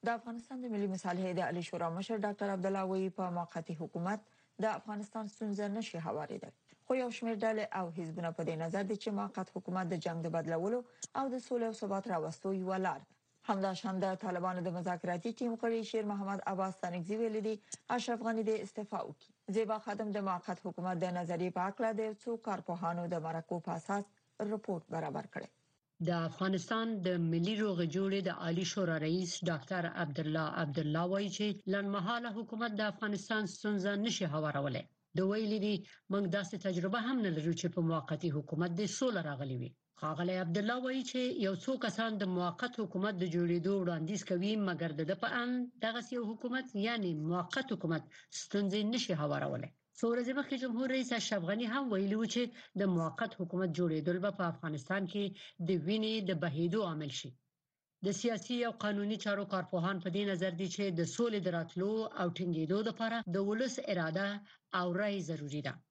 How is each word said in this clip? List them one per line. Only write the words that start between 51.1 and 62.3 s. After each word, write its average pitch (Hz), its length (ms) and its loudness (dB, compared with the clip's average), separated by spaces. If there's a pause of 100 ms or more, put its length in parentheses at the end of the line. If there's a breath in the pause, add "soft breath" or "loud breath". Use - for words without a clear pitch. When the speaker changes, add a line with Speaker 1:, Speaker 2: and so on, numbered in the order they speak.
Speaker 2:
اشرف 208 320 0
غني 220 240 0
هم 277 180 0
ویلي 196 280 4
و 226 140 2
چې 240 100 4 (360 loud breath)
د 196 40 4 (120)
موقت 165 440 0
حکومت 180 380 0
جوړېدل 165 460 2
به 202 160 4
په 185 140 2
افغانستان 175 580 -2
کې 202 120 0 (440 loud breath)
د - 20 0 (160)
وینې 220 300 2 (140)
د - 20 2 (120)
بهېدو 170 360 2 (100)
عامل 151 300 -4
شي. - 120 -10 (760)
د - 20 4 (120)
سیاسي 233 380 0 (100)
او 220 60 0 (100)
قانوني 208 420 2
چارو 202 280 2
کارپوهان 185 500 2
په 185 120 0
دې 202 160 2
نظر 185 280 2
دي 190 160 2
چې 202 80 0 (160)
د - 20 4 (120)
سولې 226 300 2
د 185 40 2 (100)
راتلو 180 340 0 (300)
او 175 60 2 (100)